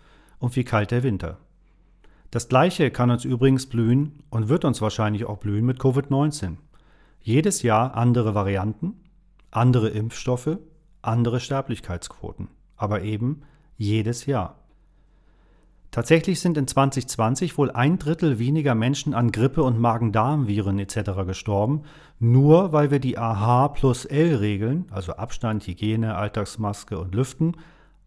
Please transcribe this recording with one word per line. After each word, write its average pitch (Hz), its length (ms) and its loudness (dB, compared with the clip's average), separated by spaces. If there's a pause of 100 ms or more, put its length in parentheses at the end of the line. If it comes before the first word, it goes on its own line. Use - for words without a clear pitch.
(400)
und 123 160 -4
wie 123 80 0
kalt 104 280 0
der 123 120 0
Winter. 92 340 -4 (920)
Das - 160 -4
Gleiche 139 440 4
kann 123 200 2
uns 120 140 -2
übrigens 131 420 2
blühen 123 600 0
und 110 200 -2
wird 156 160 0
uns 131 160 0
wahrscheinlich 107 440 -2
auch 107 120 -8
blühen 104 280 -2
mit 131 140 -2
Covid 135 300 0
neunzehn. 139 480 -2 (640)
Jedes 151 400 0
Jahr 117 340 2
andere 117 400 2
Varianten, 101 600 -2 (560)
andere 120 380 2
Impfstoffe, 123 680 -4 (440)
andere 117 400 0
Sterblichkeitsquoten. - 1040 -8 (300)
Aber 101 240 -2
eben 107 400 -4 (360)
jedes 110 480 -2
Jahr. 113 320 -4 (1300)
Tatsächlich 165 480 2
sind 170 180 0
in 135 120 -2
zwanzig 135 400 0
zwanzig 123 480 -2
wohl 139 120 2
ein 147 300 0
Drittel 147 400 0
weniger 139 360 0
Menschen 131 380 0
an 117 200 2
Grippe- 135 300 2
und 120 140 2
Magen-Darm-Viren 113 1000 0
et 95 100 -6
cetera 98 340 -4
gestorben, 104 580 -2 (360)
nur 147 540 6
weil 147 200 4
wir 143 80 2
die 127 180 -2
A 110 240 -2
H 123 260 4
plus - 380 0
L 156 300 2
Regeln, 107 540 -2
also - 280 -8
Abstand, 110 500 -4
Hygiene, 107 480 -2
Alltagsmaske 104 840 -6
und 90 160 -8
Lüften, 147 440 -2 (480)